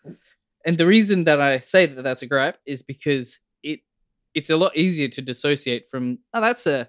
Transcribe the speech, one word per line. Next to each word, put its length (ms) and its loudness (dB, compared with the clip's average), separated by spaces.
And 140 0
the 80 2
reason 380 4
that 140 4
I 220 2
say 240 4
that 180 -4
that's 200 -4
a 40 -10
gripe 380 -2
is 160 -10
because 600 -6
it, 180 -10
it's 140 -4
a 80 2
lot 180 2
easier 340 0
to 120 -10
dissociate 640 -4
from, 340 -6
"Oh, 80 -4
that's 260 -2
a, 220 0